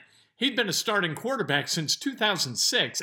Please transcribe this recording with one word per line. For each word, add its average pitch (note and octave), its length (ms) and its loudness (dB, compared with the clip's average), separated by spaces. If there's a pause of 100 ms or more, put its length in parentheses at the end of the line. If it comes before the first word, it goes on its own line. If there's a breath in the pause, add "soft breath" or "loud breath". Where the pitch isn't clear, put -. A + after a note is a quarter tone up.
(380 soft breath)
he'd B3 180 0
been A3 140 0
a D#3+ 40 -2
starting F3+ 420 0
quarterback D#3 520 0
since D#3 300 0
two C4+ 160 -4
thousand G3 420 0
six - 480 0